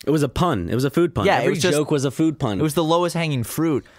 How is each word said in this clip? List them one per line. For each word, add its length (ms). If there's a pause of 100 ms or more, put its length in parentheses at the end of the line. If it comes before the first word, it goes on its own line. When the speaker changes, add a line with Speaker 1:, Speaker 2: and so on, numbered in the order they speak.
Speaker 1:
It 40
was 120
a 60
pun. 400
It 60
was 100
a 60
food 240
pun. 120
Speaker 2:
Yeah, 120
it 20
Speaker 1:
Every 100
Speaker 2:
was 120
just, 140
Speaker 1:
joke 140
was 140
a 80
food 260
pun. 220
Speaker 2:
it 20
was 120
the 100
lowest 300
hanging 280
fruit, 420 (140)